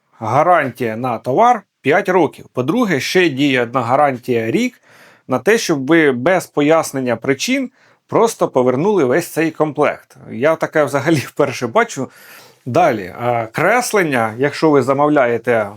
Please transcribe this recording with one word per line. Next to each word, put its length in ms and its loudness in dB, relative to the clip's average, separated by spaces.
гарантія 760 0
на 220 -6
товар 440 2
п'ять 280 0
років. 440 0
По-друге, 480 -2
ще 280 0
діє 340 0
одна 200 -4
гарантія 680 0
рік 300 -2
на 80 -2
те, 200 2
щоб 280 -2
ви 260 4
без 340 0
пояснення 720 0
причин 540 -4
просто 420 0
повернули 560 0
весь 220 0
цей 240 -4
комплект. 640 -4
Я 260 0
таке 280 0
взагалі 320 0
<laughs> 100 -4
вперше 400 -4
бачу. 440 -2
Далі, 360 0
е, 500 -4
креслення, 840 0
якщо 320 0
ви 120 4
замовляєте 840 0